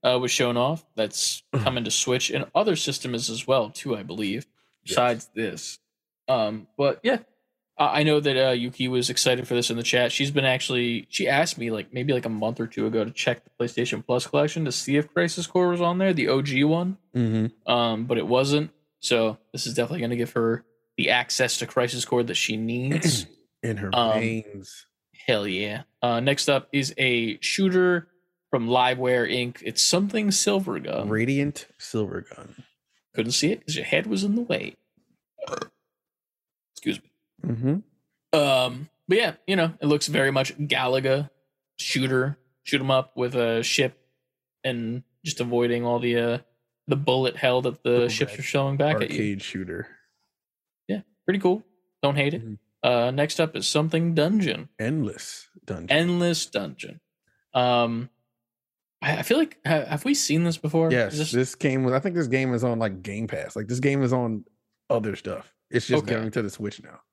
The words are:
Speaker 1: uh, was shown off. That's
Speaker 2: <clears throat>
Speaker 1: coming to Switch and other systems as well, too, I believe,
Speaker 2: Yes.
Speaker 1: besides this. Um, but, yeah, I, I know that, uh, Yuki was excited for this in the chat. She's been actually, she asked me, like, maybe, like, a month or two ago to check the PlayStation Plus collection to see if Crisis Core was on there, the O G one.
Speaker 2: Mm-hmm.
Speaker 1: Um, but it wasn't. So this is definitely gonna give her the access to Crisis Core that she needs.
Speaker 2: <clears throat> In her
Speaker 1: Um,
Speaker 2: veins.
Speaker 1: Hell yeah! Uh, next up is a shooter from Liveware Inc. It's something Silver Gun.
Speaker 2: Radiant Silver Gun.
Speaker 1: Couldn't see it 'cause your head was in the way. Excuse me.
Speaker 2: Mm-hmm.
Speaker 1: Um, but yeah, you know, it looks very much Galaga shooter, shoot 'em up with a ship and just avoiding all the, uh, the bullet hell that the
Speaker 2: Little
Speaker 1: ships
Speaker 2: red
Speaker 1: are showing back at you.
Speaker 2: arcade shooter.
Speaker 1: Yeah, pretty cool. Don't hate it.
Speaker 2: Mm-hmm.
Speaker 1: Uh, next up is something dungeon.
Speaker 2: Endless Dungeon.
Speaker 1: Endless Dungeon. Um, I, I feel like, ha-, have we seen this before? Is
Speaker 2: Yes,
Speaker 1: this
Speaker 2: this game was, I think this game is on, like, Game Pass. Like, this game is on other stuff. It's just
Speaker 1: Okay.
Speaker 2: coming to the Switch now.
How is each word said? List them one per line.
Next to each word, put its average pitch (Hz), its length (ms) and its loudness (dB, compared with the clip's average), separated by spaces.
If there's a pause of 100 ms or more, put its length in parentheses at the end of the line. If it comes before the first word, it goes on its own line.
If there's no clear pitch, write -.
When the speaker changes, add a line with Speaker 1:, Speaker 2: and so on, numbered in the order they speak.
Speaker 1:
uh, 127 160 2
was 123 120 -2
shown 120 260 2
off. 139 260 0 (120)
That's - 520 -2
Speaker 2:
<clears throat> - 60 -14
Speaker 1:
coming 127 300 0
to 110 80 -4
Switch - 400 0
and 139 140 -2 (100)
other 202 200 2
systems 127 540 -4
as 113 160 -8
well, 127 240 2
too, - 260 -6
I 104 60 -8
believe, 101 460 -6 (360)
Speaker 2:
Yes. - 120 -4
Speaker 1:
besides 123 400 2
this. 107 420 -6 (500)
Um, 110 400 0 (100)
but, 143 260 2
yeah, 233 160 2 (580)
I, 147 240 2
I - 20 4
know 151 160 6
that, 131 300 4
uh, - 20 2
Yuki 123 380 -2
was 123 200 0
excited 123 380 2
for - 80 -2
this 120 160 2
in 117 60 -2
the 117 60 -4
chat. 123 280 2
She's 139 180 0
been 143 160 0
actually, 123 640 0
she - 180 -2
asked 139 300 2
me, 117 140 -4
like, 107 220 -6
maybe, 131 200 0
like, 123 120 0
a 117 40 -2
month 110 300 -2
or 117 80 -2
two 110 180 -4
ago 110 200 0
to 117 60 -8
check - 320 -2
the - 60 -20 (100)
PlayStation 120 460 -2
Plus 123 220 0
collection 151 380 0
to 131 60 -2
see 139 260 0
if 147 160 0
Crisis 170 340 -2
Core 180 220 2
was 175 120 0
on 175 160 0
there, 190 160 2
the - 140 0
O 135 140 2
G 139 220 2
one. 175 340 2 (180)
Speaker 2:
Mm-hmm. 113 560 0
Speaker 1:
Um, 117 340 2
but 123 140 0
it 87 80 -2
wasn't. 139 440 2 (280)
So 113 380 0 (160)
this 135 120 -8
is 117 80 -8
definitely 120 280 -2
gonna 120 160 -2
give 117 160 -4
her 117 300 0 (340)
the - 140 0
access 123 480 0
to 120 60 -4
Crisis 123 400 -2
Core 120 180 2
that 117 120 -4
she - 220 -2
needs. 123 680 -2 (200)
Speaker 2:
<clears throat> - 180 -20
In 113 140 -2
her 101 180 -6
Speaker 1:
Um, 113 240 4
Speaker 2:
veins. 107 680 -6 (400)
Speaker 1:
Hell 104 220 2
yeah! 104 360 -4 (180)
Uh, 117 180 2
next 139 300 0
up 135 220 2
is 139 260 0
a 120 440 2
shooter 180 680 2 (420)
from 120 180 0
Liveware 127 640 2
Inc. 120 320 -4
It's 113 200 -2
something 202 500 2
Silver 190 480 0
Gun. - 300 -4
Speaker 2:
Radiant 139 560 0 (120)
Silver 98 440 -4 (120)
Gun. - 300 -20 (500)
Speaker 1:
Couldn't 117 200 -2
see 151 180 2
it - 140 -6
'cause 151 100 -6
your 147 100 -6
head - 220 0
was 196 160 -2
in 208 120 0
the 240 80 0
way. - 320 -4 (2000)
Excuse - 280 -6
me. - 100 -20 (340)
Speaker 2:
Mm-hmm. 139 920 -2
Speaker 1:
Um, 131 500 0 (180)
but 185 100 4
yeah, 214 160 0 (140)
you 196 80 2
know, 165 260 2
it 151 60 0
looks 147 200 2
very 139 240 2
much 135 260 0
Galaga 131 720 0 (480)
shooter, 131 600 0 (260)
shoot - 160 -2
'em 135 120 0
up 131 260 0
with 127 180 -2
a 117 280 2
ship 131 340 0 (680)
and 120 400 -4 (220)
just 156 160 -6
avoiding 120 440 0
all 120 140 2
the, 120 180 0
uh, 117 200 0 (500)
the 135 80 2
bullet 131 400 2
hell 127 280 2
that 123 200 -4
the 123 60 2
Speaker 2:
Little 120 200 6
Speaker 1:
ships 131 220 -2
Speaker 2:
red - 80 -14
Speaker 1:
are 139 40 -8
showing 139 340 0
back 147 180 2
at 110 60 0
you. 117 60 -2 (100)
Speaker 2:
arcade 101 240 -2
shooter. 90 460 -8 (1000)
Speaker 1:
Yeah, 196 140 -4 (240)
pretty 196 160 2
cool. 190 220 2 (380)
Don't 143 140 2
hate 143 180 2
it. 117 100 -6
Speaker 2:
Mm-hmm. 113 100 -10 (300)
Speaker 1:
Uh, 123 280 4
next 143 300 0
up 156 160 0
is 98 100 -4
something 165 460 2
dungeon. 165 560 2 (100)
Speaker 2:
Endless 123 720 -4 (160)
Dungeon. 92 260 -6
Speaker 1:
Endless 175 540 2
Dungeon. - 560 -8 (520)
Um, 120 560 0 (920)
I, 147 160 -2
I - 60 -6
feel 240 140 2
like, 320 280 0
ha-, 156 200 0
have 151 200 -6
we 277 80 2
seen 165 300 0
this 170 140 0
before? 160 300 2
Is 156 60 2
Speaker 2:
Yes, 120 240 0
Speaker 1:
this 156 140 -2
Speaker 2:
this 127 240 0
game 131 280 0
was, 123 100 0
I 131 60 2
think 175 160 -4
this 165 120 0
game 131 260 0
is 117 100 0
on, 120 160 0
like, 98 240 -2
Game 104 240 -6
Pass. - 280 -10
Like, 107 120 -6
this 123 120 -4
game 139 240 2
is 123 100 2
on 117 300 -2 (460)
other 107 260 0
stuff. - 380 -10 (160)
It's - 180 0
just - 160 2
Speaker 1:
Okay. 117 120 -2
Speaker 2:
coming 110 160 -4
to 120 100 -2
the 101 80 -4
Switch 104 340 -10
now. - 160 -20 (140)